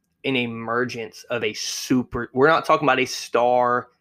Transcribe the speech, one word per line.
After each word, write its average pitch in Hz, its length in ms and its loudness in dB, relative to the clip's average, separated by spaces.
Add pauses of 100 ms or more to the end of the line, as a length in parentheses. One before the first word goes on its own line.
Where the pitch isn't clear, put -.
(240)
an 131 140 0
emergence 117 920 -4
of 120 140 -4
a 107 100 -4
super, - 800 -4
we're 131 160 4
not 160 160 4
talking 156 220 2
about 131 160 4
a - 40 0
star, 123 840 0 (120)